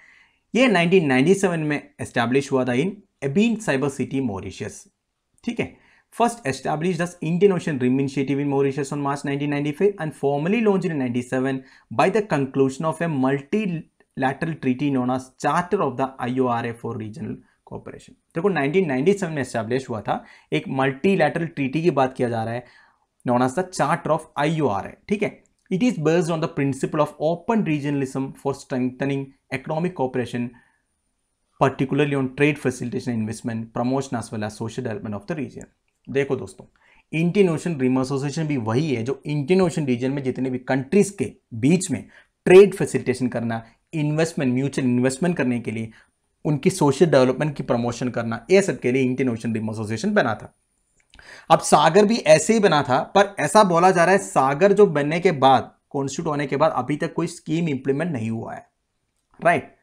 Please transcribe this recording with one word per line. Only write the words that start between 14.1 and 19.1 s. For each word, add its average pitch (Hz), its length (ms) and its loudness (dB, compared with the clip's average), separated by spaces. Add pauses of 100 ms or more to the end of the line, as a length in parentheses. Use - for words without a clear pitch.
treaty 135 300 0
known 127 200 0
as 131 140 -4 (160)
Charter 175 400 0
of 127 160 -2
the 131 100 -2 (120)
आईओआरए 120 540 -2
for 117 220 -10
Regional 110 400 -10 (340)
Cooperation। - 440 -16 (220)
देखो, 170 140 -6
नाइनटीन 156 380 0
नाइंटी 131 260 0